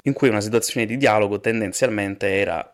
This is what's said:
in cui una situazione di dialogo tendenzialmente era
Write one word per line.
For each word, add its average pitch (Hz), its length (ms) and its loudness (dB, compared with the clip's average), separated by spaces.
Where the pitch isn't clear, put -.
in 139 100 0
cui 135 160 2
una 104 120 2
situazione 110 440 0
di 117 120 -4
dialogo 107 420 2
tendenzialmente 101 920 -2
era 95 420 -2